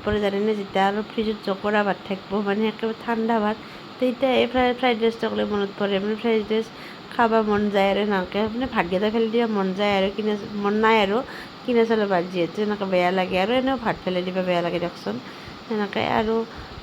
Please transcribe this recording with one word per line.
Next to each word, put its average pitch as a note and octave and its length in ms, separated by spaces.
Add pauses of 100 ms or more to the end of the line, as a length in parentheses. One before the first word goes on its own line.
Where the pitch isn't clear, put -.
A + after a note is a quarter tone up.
পৰে G#3 160
জানেনে? G#3 340
যেতিয়া G3 320
আৰু G3+ 160
ফ্ৰিজত G#3+ 440
জকৰা G#3 360
ভাত G3 140 (120)
থাকিব, G3 380
মানে G#3 220
একেবাৰে A3 380
ঠাণ্ডা A3+ 320
ভাত, G#3+ 180 (440)
তেতিয়া B3+ 300
এই A#3+ 160
ফ্ৰাই-, B3 280
ফ্ৰাইড B3 280
ৰাইচটোক A3+ 300
লৈ G#3 120
মনত G#3 240 (100)
পৰে। G3+ 200
মানে G#3 160
ফ্ৰাইড A3 380
ৰাইচ A3 120 (520)
খাব A#3 160 (160)
মন G#3 220
যায় G3 200
আৰু G3 100
এনেকে, G3+ 420
মানে A3 240
ভাতকেইটা G3+ 440
ফেলে A3+ 160
দিব A3+ 240
মন F#3+ 240
যায় G#3 240
আৰু, F#3+ 180
কিনা, G#3+ 200 (160)
মন G3+ 220
নাই A3 260
আৰু G#3 220 (440)
কিনা A#3 180
চাউলৰ A3 220
ভাত F#3 260
যিহেতু F3 300
এনেকে G#3 220
বেয়া F3+ 260
লাগে F#3 300
আৰু, G3+ 120
এনেও C4 240
ভাত A3 280
ফেলে F#3 180
দিব F#3 120
বেয়া F#3 280
লাগে F3 160
দিয়কচোন। F3 400 (500)
সেনেকে G#3 380
আৰু, A3+ 380 (380)